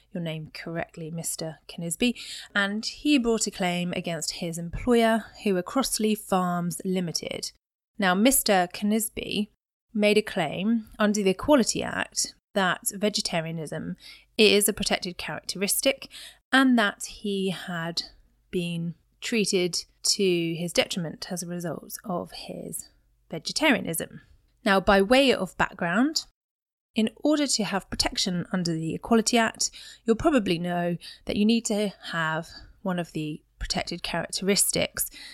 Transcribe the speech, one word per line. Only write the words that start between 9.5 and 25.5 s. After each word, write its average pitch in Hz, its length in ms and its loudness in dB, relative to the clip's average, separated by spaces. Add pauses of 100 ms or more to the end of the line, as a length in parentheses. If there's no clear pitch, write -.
made 208 240 4
a 214 60 8
claim 196 640 -2 (120)
under 214 240 2
the 190 80 4
Equality - 520 4
Act - 520 -4 (200)
that 185 300 0 (100)
vegetarianism 165 1040 -4 (420)
is 208 300 8
a - 40 0
protected 190 460 -4
characteristic - 920 -4 (420)
and 262 280 6
that 202 260 0
he 196 460 -4
had 170 520 -6 (480)
been 170 440 -4 (260)
treated 185 640 0 (180)
to 175 520 2
his 170 180 -4
detriment - 580 -4
as 175 120 -6
a 175 40 -10
result 175 580 -8
of 180 280 -6
his - 560 -12 (420)
vegetarianism. 185 920 0 (420)
Now, 196 160 4
by 196 220 6
way 254 300 6
of - 260 -2